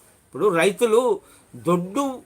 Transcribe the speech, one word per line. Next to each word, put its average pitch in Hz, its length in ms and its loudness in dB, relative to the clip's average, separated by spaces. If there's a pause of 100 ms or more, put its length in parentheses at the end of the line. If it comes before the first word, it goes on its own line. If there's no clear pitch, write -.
(260)
ఇప్పుడు 156 220 -2 (140)
రైతులు 220 580 2 (360)
దొడ్డు 190 720 -2